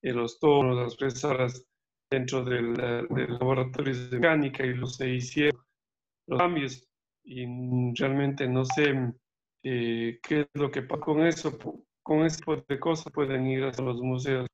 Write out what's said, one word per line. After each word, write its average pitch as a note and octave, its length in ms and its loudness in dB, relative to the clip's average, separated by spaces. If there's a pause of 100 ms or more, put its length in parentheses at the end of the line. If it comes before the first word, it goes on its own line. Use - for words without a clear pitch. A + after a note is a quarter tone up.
eh, C3 100 -4
los A#2 280 -4
tornos, C#3+ 360 6
las B2 200 -2
fresadoras B2+ 680 -2 (460)
dentro C3 320 0
del, A#2+ 380 0
eh, A#2+ 300 -2
del B2+ 280 -2
laboratorio C3 560 0 (140)
de B2 100 -4
mecánica C#3+ 460 4
y B2+ 100 0
lo B2+ 120 -4
se B2+ 240 -4
hicieron C3+ 500 2 (680)
los C3 120 -2
cambios D#3 500 0 (360)
y B2+ 220 -10 (480)
realmente C#3 540 0
no B2+ 160 2
sé, C3+ 480 0 (500)
eh, A#2 600 -2
qué D3+ 180 0
es C#3+ 140 0
lo C#3+ 160 0
que C3+ 120 -4
pasa C3 180 -4
con D3+ 240 2
eso, D#3 320 0
pu-, - 280 -12 (180)
con D#3 220 4
ese D#3+ 140 0
tipo D#3 180 -2
de C#3 240 -6
cosas D#3+ 320 -2
pueden C3+ 340 0
ir C3 160 0
a B2+ 200 -2
los B2 200 -2
museos. B2+ 520 -2